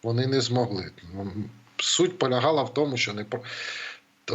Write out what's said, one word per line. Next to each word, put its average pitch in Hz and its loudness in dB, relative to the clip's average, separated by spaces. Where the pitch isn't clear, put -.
вони 117 2
не 135 4
змогли. 117 0
Суть - 2
полягала 131 4
в 123 -4
тому, 143 2
що 107 0
не 104 -6
про-, 120 -6